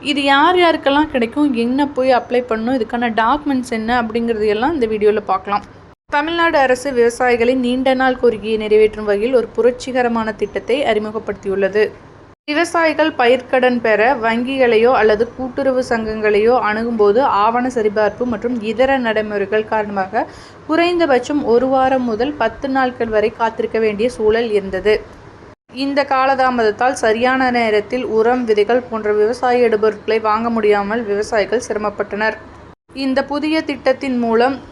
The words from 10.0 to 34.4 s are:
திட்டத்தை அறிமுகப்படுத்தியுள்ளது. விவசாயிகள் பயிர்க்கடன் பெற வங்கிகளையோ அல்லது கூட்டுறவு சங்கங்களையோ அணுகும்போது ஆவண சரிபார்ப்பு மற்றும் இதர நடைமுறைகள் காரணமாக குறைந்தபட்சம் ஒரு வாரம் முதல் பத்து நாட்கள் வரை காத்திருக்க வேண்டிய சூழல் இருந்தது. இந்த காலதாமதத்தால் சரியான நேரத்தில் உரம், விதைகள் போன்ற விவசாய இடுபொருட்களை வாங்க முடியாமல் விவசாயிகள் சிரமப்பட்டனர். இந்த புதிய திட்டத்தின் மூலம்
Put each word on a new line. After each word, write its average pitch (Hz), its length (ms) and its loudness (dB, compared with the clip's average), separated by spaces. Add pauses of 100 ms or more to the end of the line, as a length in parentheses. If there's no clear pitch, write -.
திட்டத்தை 208 380 -2 (120)
அறிமுகப்படுத்தியுள்ளது. 208 960 -2 (640)
விவசாயிகள் 320 720 0
பயிர்க்கடன் 247 680 2
பெற 208 160 2 (220)
வங்கிகளையோ 240 760 2
அல்லது 214 240 2 (120)
கூட்டுறவு 262 520 -2
சங்கங்களையோ 220 680 0 (120)
அணுகும்போது 220 520 2 (240)
ஆவண 247 320 0
சரிபார்ப்பு 214 480 0 (100)
மற்றும் 233 240 -4 (140)
இதர 262 340 2
நடைமுறைகள் 214 680 -2
காரணமாக 208 520 -2 (440)
குறைந்தபட்சம் 320 720 0 (120)
ஒரு 254 180 2
வாரம் 262 400 2
முதல் 240 220 -2 (100)
பத்து 226 320 -4
நாட்கள் 247 400 -2
வரை 214 240 2
காத்திருக்க 226 460 -2
வேண்டிய 214 320 0
சூழல் 220 400 0
இருந்தது. 190 380 0 (920)
இந்த 277 180 0 (100)
காலதாமதத்தால் 254 880 2
சரியான 247 460 2 (100)
நேரத்தில் 220 460 0 (140)
உரம், 247 320 2
விதைகள் 226 380 2
போன்ற 214 240 -2 (100)
விவசாய 247 460 2
இடுபொருட்களை 214 500 0 (100)
வாங்க 226 280 0
முடியாமல் 208 540 0
விவசாயிகள் 208 580 -2
சிரமப்பட்டனர். 208 680 -4 (680)
இந்த 262 140 0 (140)
புதிய 302 220 -2 (140)
திட்டத்தின் 262 540 -2
மூலம் 233 300 2 (180)